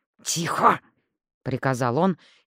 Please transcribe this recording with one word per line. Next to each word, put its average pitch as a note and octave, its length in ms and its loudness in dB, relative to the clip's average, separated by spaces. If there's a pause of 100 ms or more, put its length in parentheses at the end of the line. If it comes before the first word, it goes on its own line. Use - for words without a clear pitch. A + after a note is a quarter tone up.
(240)
"Тихо!" — F3 560 0 (640)
приказал B2+ 540 -2
он, F3+ 200 2 (300)